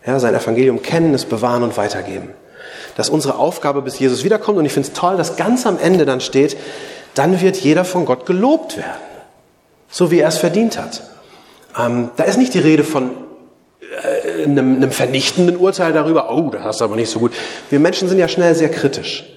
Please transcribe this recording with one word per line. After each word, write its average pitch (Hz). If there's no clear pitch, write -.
Ja, 131
sein 117
Evangelium 120
kennen, 165
es 131
bewahren 120
und 110
weitergeben. 98
Das -
ist -
unsere 139
Aufgabe, 139
bis 131
Jesus 127
wiederkommt. 214
Und 160
ich 139
find's 143
toll, 180
dass 170
ganz 226
am 196
Ende 170
dann 131
steht, 135
dann 170
wird 185
jeder 170
von 180
Gott 127
gelobt 247
werden. -
So 175
wie 170
er 151
es 165
verdient 214
hat. -
Ähm, 120
da 156
ist 190
nicht 254
die 185
Rede 151
von, 131
äh, -
einem, 135
einem 135
vernichtenden 135
Urteil 180
darüber, 151
„Oh, 147
das 104
hast 107
du 117
aber 104
nicht 113
so 113
gut.“ 117
Wir 143
Menschen 175
sind 185
ja 170
schnell 170
sehr 160
kritisch -